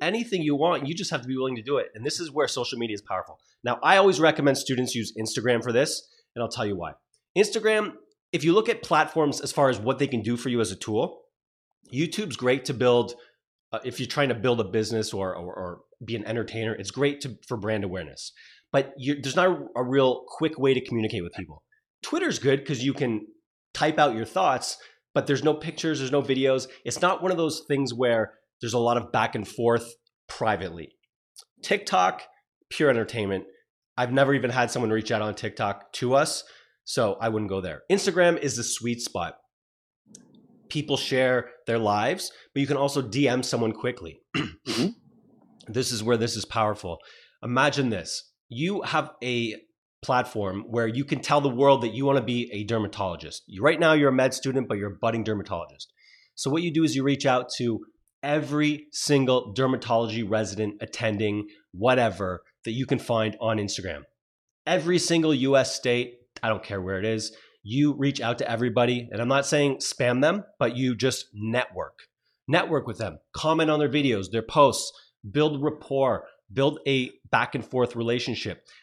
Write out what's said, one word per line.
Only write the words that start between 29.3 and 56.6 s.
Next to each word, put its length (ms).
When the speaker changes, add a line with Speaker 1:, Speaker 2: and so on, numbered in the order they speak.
Speaker 1:
and 120
forth 460
privately. 640
TikTok, 600
pure 220
entertainment. 540
I've 160
never 220
even 160
had 200
someone 220
reach 180
out 120
on 120
TikTok 600
to 200
us, 300
so 360
I 80
wouldn't 220
go 100
there. 300
Instagram 480
is 180
the 60
sweet 400
spot. 340
People 280
share 540
their 120
lives, 520
but 60
you 60
can 100
also 260
D 260
M 140
someone 300
quickly. 560
<clears throat> 80
Speaker 2:
Mm-hmm. 180
Speaker 1:
This 200
is 100
where 140
this 200
is 80
powerful. 540
Imagine 480
this. 400
You 340
have 280
a 340
platform 680
where 180
you 180
can 160
tell 200
the 80
world 340
that 120
you 100
wanna 180
be 300
a 120
dermatologist. 840
You, 160
right 180
now, 140
you're 160
a 20
med 220
student, 340
but 100
you're 140
a 80
budding 240
dermatologist. 680
So 160
what 120